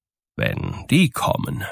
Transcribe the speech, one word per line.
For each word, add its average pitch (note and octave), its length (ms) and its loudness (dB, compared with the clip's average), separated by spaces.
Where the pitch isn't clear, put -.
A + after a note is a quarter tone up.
"Wenn - 540 -6
die D#3 200 6
kommen - 600 -2